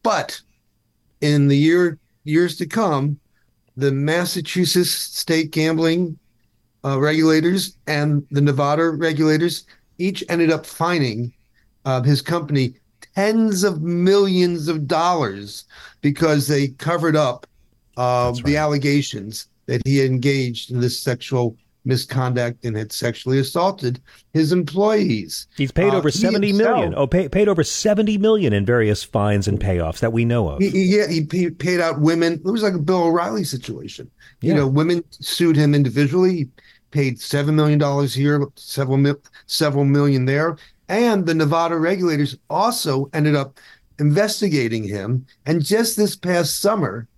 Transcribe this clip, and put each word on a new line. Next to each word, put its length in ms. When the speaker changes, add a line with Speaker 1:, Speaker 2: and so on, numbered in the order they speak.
Speaker 1:
But 380
in 260
the 100
year, 420
years 320
to 100
come, 520
the 160
Massachusetts 960
state 640
gambling, 680
uh, 140
regulators 800
and 460
the 80
Nevada 500
regulators 760
each 300
ended 220
up 160
fining, 680
uh, 180
his 180
company 540
tens 500
of 180
millions 840
of 180
dollars 760
because 440
they 220
covered 480
up, 300
uh, 300
Speaker 2:
That's 160
Speaker 1:
the 120
Speaker 2:
right. 20
Speaker 1:
allegations 920
that 180
he 200
engaged 680
in 100
this 200
sexual 560
misconduct 800
and 120
had 160
sexually 460
assaulted 640
his 180
employees. 920
Speaker 2:
He's 160
paid 220
Speaker 1:
Uh, 20
Speaker 2:
over 140
Speaker 1:
he 80
Speaker 2:
seventy 340
million. 400
Speaker 1:
himself 100
Speaker 2:
Oh, 40
pay, 220
paid 200
over 160
seventy 540
million 340
in 140
various 360
fines 460
and 100
payoffs 420
that 120
we 120
know 260
of. 100
Speaker 1:
He, 80
he, 160
yeah, 240
he 160
pay, 260
paid 300
out 200
women. 340
It 100
was 180
like 120
a 40
Bill 260
O'Reilly 380
situation. 680
You 80
Speaker 2:
Yeah. 80
Speaker 1:
know, 100
women 420
sued 460
him 180
individually. 600
He 120
paid 300
seven 360
million 220
dollars 340
here, 320
several 420
mil-, 240
several 380
million 420
there. 320
And 360
the 80
Nevada 440
regulators 580
also 640
ended 200
up 240
investigating 840
him. 400
And 180
just 320
this 200
past 440
summer 460